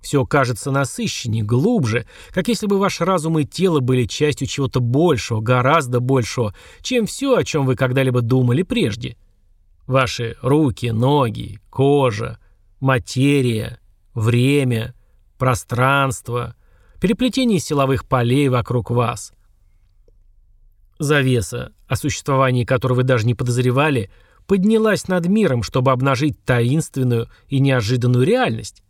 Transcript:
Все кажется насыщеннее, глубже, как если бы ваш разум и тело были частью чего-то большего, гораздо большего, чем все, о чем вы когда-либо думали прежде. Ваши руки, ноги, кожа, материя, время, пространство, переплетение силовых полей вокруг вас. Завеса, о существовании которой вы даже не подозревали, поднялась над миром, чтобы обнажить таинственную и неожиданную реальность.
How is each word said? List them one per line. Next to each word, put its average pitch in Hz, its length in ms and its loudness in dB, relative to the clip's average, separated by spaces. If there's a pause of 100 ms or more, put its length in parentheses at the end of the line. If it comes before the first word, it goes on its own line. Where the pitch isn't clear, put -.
Все 139 240 0
кажется 131 460 -2
насыщеннее, 135 720 -4
глубже, 123 640 0 (240)
как 185 160 -4
если 214 200 -2
бы 196 120 2
ваш 190 220 -2
разум 165 360 0
и 151 60 0
тело 165 380 0
были 127 240 0
частью 139 420 -2
чего-то 135 320 -4
большего, 123 640 0
гораздо 123 580 2
большего, 123 560 -2 (260)
чем 240 240 -2
все, 269 300 0
о 165 80 2
чем 147 220 -2
вы 127 100 2
когда-либо 127 460 0
думали 123 420 2
прежде. 127 540 -4 (680)
Ваши 123 560 -2
руки, 131 500 0
ноги, 117 680 0 (100)
кожа, 131 720 0 (400)
материя, 127 1000 0 (340)
время, 120 840 0 (420)
пространство, 127 1200 -2 (460)
переплетение 226 580 0
силовых 135 480 0
полей 127 400 2
вокруг 120 420 -2
вас. 120 440 -4 (1600)
Завеса, 131 760 0 (160)
о 131 80 -4
существовании 131 680 0
которой 127 280 0
вы 127 100 2
даже 123 220 2
не 123 80 2
подозревали, 123 800 0 (360)
поднялась 214 600 2
над 180 200 0
миром, 180 360 2
чтобы 131 280 0
обнажить 135 520 0
таинственную 123 840 0 (180)
и 139 120 -2
неожиданную 123 680 2
реальность. 165 640 -2